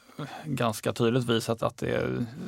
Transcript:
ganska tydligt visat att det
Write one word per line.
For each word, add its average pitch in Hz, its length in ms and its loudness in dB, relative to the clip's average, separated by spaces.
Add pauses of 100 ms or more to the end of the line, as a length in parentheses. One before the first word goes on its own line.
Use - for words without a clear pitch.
(460)
ganska 123 480 0
tydligt 120 360 4
visat 113 340 2
att - 140 0
det 127 480 0 (220)